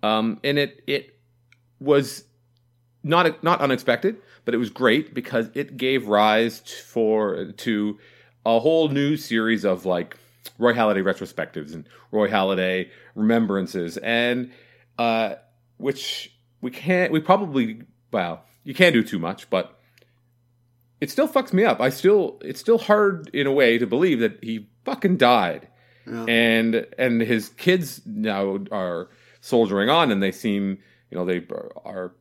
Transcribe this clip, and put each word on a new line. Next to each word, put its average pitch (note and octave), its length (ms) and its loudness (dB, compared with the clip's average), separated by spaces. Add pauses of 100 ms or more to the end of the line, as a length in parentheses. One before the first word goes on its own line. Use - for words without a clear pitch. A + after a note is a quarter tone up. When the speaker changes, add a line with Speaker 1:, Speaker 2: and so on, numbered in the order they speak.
Speaker 1:
Um, A2 400 0
and C#3+ 160 0
it, C#3 280 -6
it C#3 300 -6 (600)
was C#3 460 2 (760)
not, E3 420 2
not E3+ 180 0
unexpected, C3+ 560 0 (260)
but A#2 100 -2
it A#2+ 40 0
was A#2 120 -2
great B2+ 440 2
because A2+ 400 -4
it C#3+ 240 -8
gave B2+ 300 -2
rise G#2+ 520 2
t-, - 140 -20 (120)
for, G#2+ 680 -2
to G#2 440 -4 (480)
a A#2 140 4
whole D#3+ 300 2
new C#3+ 260 0
series A2+ 480 -2
of, F#2 220 -2
like, F2+ 320 -4 (400)
Roy A#2 160 2
Halladay G#2+ 300 2
retrospectives D#2+ 680 -6
and D#2+ 140 -16 (240)
Roy G#2 180 0
Halladay F#2+ 600 -2 (260)
remembrances, G2 840 0
and, A#2+ 540 -2 (480)
uh, A2+ 360 0 (420)
which - 580 -8 (260)
we B2+ 100 -6
can't, F3+ 400 0
we D#3 80 2
probably, C#3 640 0 (300)
well, F2 320 -4 (200)
you C#3 120 -14
can't F3 180 4
do A#2 100 4
too - 140 -6
much, F2 320 -8
but - 300 -4 (1200)
it C#3+ 100 -6
still - 180 0
fucks - 260 -2
me F#3+ 100 4
up. G#3 180 2
I B2+ 80 4
still, F#3 540 2
it's - 160 -10
still A3+ 180 2
hard G3+ 560 2
in C#3+ 140 0
a C#3 40 0
way B2 280 6
to A#2+ 80 0
believe C#3+ 320 2
that A2 240 -2
he A2+ 240 -8 (180)
fucking G3 320 0
died. A2+ 500 4 (400)
Speaker 2:
Yeah. A2+ 180 -8
Speaker 1:
And, A2+ 600 2 (100)
and A#2+ 240 0
his A2+ 280 -2
kids F3+ 560 -2
now G2+ 540 -4 (120)
are F#2 380 -6 (320)
soldiering G#2 480 2
on, D#3 220 4
and G2 100 0
they F#2+ 100 0
seem, G2 460 -4 (320)
you - 80 -10
know, F2+ 80 -4
they F2+ 200 -4 (380)
are F#2 380 -12